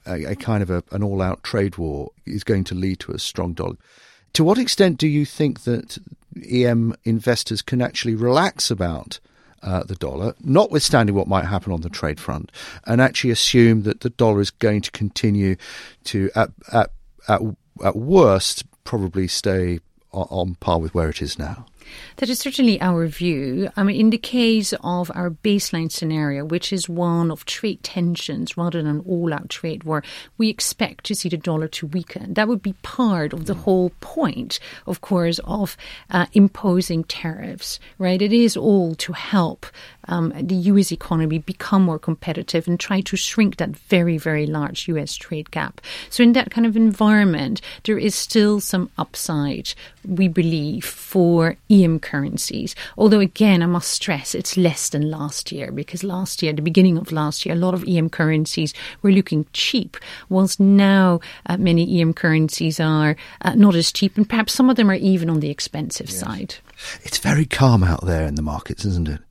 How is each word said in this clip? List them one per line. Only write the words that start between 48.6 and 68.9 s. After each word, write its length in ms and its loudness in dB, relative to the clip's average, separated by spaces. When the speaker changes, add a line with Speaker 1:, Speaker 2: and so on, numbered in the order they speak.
Speaker 2:
some 360 -4
upside, 760 -4
we 200 2
believe, 580 0
for 720 2
E 140 8
M 160 4
currencies. 760 -6
Although, 220 6
again, 440 4
I 40 2
must 240 -2
stress, 440 -4
it's 220 -4
less 320 0
than 200 -2
last 420 -8
year, 200 -10
because 320 -10
last 380 -6
year, 100 0
the 100 -4
beginning 360 6
of 140 -6
last 340 -2
year, 100 -4
a 20 0
lot 160 2
of 140 -4
E 100 2
M 120 0
currencies 640 0
were 100 4
looking 420 2
cheap, 440 -4
whilst 300 2
now, 600 6
uh, 120 -2
many 400 4
E 40 4
M 120 4
currencies 640 0
are, 360 2
uh, 120 -2
not 220 8
as 160 2
cheap, 260 0
and 100 2
perhaps 260 0
some 160 4
of 60 4
them 140 4
are 60 2
even 340 2
on 100 2
the 100 -2
expensive 600 -8
Speaker 1:
Yes. 100 -8
Speaker 2:
side. 360 -10
Speaker 1:
It's 160 -6
very 260 2
calm 380 4
out 220 0
there 200 0
in 100 -4
the 60 -4
markets, 420 -6
isn't 240 -2